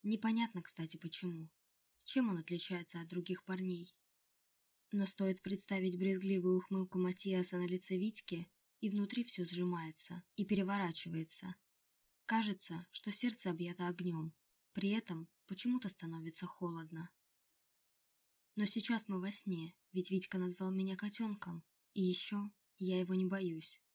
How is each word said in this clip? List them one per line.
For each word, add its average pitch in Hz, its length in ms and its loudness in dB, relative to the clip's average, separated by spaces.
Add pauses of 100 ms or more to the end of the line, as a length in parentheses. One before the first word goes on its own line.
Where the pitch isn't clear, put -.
Непонятно, 220 600 2
кстати, - 340 -6
почему. 165 520 -6 (560)
Чем 254 240 2
он 180 100 2
отличается 170 640 -4
от 165 80 -8
других 180 360 -2
парней? 185 500 -4 (960)
Но 202 160 4
стоит 190 360 2
представить 190 560 0
брезгливую 185 600 4
ухмылку 185 400 0
Матиаса 180 600 2
на 180 80 2
лице 185 300 0
Витьки, 180 520 -2 (320)
и 214 100 0
внутри 208 340 2
все 185 200 -2
сжимается 175 800 -2 (140)
и 202 80 0
переворачивается. 185 1120 0 (680)
Кажется, 202 640 0
что - 220 -6
сердце 226 380 0
объято 175 380 -2
огнем, 170 460 -2 (380)
при 196 180 2
этом 175 380 -2 (180)
почему-то 240 420 0
становится 165 580 -6
холодно. 165 640 -6 (1500)
Но 208 100 2
сейчас 220 420 0
мы 190 120 0
во 196 120 -4
сне, 170 420 -4 (180)
ведь 180 180 0
Витька 185 280 0
назвал 180 320 0
меня 190 260 0
котенком, 208 680 -4 (280)
и 202 100 0
еще 202 480 0 (280)
я 185 220 2
его 185 140 2
не 185 100 4
боюсь. 180 560 -2 (140)